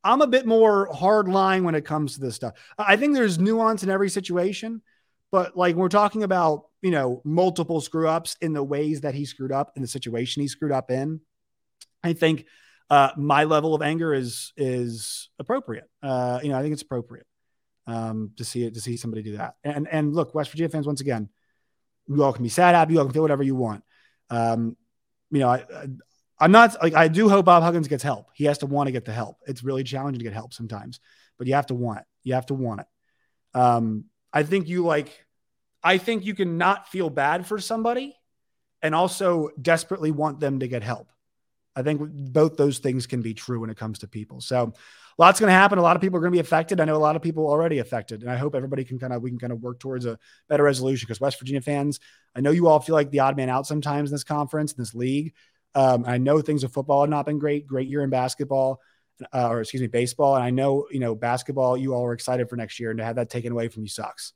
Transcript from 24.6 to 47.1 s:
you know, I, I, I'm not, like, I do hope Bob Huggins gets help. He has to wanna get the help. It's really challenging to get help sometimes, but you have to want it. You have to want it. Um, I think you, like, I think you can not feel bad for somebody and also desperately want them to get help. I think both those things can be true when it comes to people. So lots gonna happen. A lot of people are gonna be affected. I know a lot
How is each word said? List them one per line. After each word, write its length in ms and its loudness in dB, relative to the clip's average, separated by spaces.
you 80 0
know, 100 4
I, 100 2
I, 280 -14
I'm 100 8
not, 320 8
like, 120 2
I 120 8
do 220 4
hope 160 6
Bob 180 8
Huggins 240 0
gets 160 -4
help. 320 -6
He 120 0
has 120 2
to 80 -6
wanna 240 -2
get 140 -6
the 80 -10
help. 240 -8
It's 160 -10
really 220 -4
challenging 340 -6
to 60 -10
get 80 -8
help 220 -12
sometimes, 440 -12
but 80 -6
you 80 0
have 120 2
to 100 -4
want 240 -6
it. 60 -20
You 100 -2
have 120 -2
to 80 -4
want 260 -6
it. 60 -16
Um, 500 2
I 120 2
think 240 -2
you, 160 -2
like, 400 -2
I 160 4
think 260 -2
you 120 -6
can 200 -2
not 300 0
feel 240 -4
bad 360 0
for 120 -6
somebody 580 -4
and 140 -2
also 560 0
desperately 520 0
want 260 -2
them 220 -2
to 80 -4
get 160 -6
help. 260 -8
I 80 -6
think 180 0
both 560 0
those 220 2
things 300 -4
can 140 -4
be 120 -6
true 240 -8
when 120 -8
it 60 -12
comes 240 -10
to 80 -14
people. 320 -14
So 320 -2
lots 220 8
gonna 100 6
happen. 280 6
A 40 4
lot 140 6
of 60 -2
people 160 0
are 20 0
gonna 100 0
be 80 2
affected. 420 0
I 40 4
know 100 0
a 40 0
lot 180 2